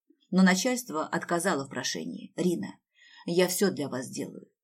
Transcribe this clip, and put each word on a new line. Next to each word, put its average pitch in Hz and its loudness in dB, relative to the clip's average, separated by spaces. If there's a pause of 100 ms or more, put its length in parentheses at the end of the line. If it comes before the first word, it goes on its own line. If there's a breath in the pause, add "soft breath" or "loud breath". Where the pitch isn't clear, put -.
(300)
но 185 6
начальство 185 2
отказало 165 -2
в - -12
прошении. - -8
«Рина, - 0 (460 soft breath)
я 175 4
всё 185 2
для 135 -4
вас 127 -6
сделаю, - -10 (140)